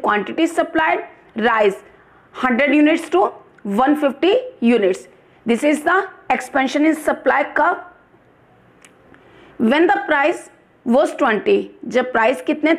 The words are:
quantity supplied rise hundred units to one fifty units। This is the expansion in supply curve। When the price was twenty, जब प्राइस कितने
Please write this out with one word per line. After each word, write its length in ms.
quantity 440
supplied 600
rise 420
hundred 420
units 400
to 80
one 220
fifty 300
units। 480
This 180
is 180
the 140
expansion 580
in 80
supply 460
curve। 240
When 280
the 200
price 440
was 380
twenty, 340
जब 240
प्राइस 340
कितने 320